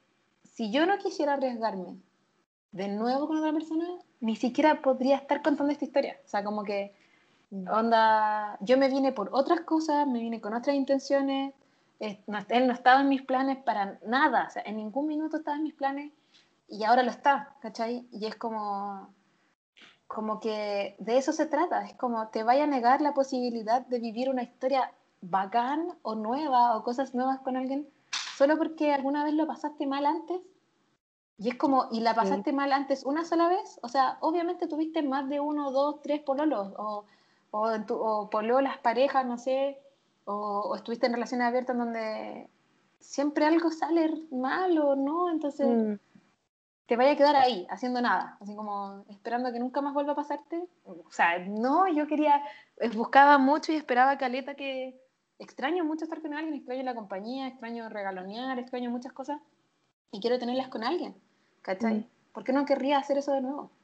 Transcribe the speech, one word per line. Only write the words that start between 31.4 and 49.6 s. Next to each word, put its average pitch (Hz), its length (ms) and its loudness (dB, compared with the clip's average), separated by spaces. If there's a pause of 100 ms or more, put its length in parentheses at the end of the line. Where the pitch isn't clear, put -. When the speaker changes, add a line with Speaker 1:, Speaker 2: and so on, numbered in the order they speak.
Speaker 1:
es 247 80 -4
como, 262 340 2
¿y 226 100 -2
la 226 120 2
Speaker 2:
Sí. 226 80 0
Speaker 1:
pasaste 285 320 0
mal 277 200 0
antes 277 320 0
una 302 200 0
sola 339 240 2
vez? - 340 -2
O 240 60 -10
sea, 262 320 2
obviamente 339 480 0
tuviste 320 340 -2
más 269 260 -2
de 285 120 -2
uno, 294 320 -2
dos, 285 300 0
tres 294 180 -2
pololos 262 580 -2
o, 208 260 -8 (460)
o, 214 220 0
en 214 140 -4
tu, 240 100 -4
o 208 340 -2
pololas, 240 480 2
parejas, 254 480 2
no 240 100 -4
sé, 269 420 -2 (480)
o, 202 80 -4 (260)
o 208 160 -2
estuviste 233 300 -2
en 240 80 0
relaciones 240 340 -2
abiertas 247 260 0
en 240 60 -2
donde 220 680 -6 (520)
siempre 302 460 0
algo 330 260 4
sale 311 400 2 (180)
mal 311 480 0
o 285 180 4
no, 320 340 0
entonces 294 380 0
Speaker 2:
Mm. 220 260 2 (920)
Speaker 1:
te 233 100 0
vaya 262 160 6
a 294 40 2
quedar 285 200 6
ahí, 247 340 4
haciendo 247 300 -4
nada, 190 400 0
así 208 140 -14
como 202 540 -8
esperando 233 440 -4
que 233 60 -6
nunca 254 220 -2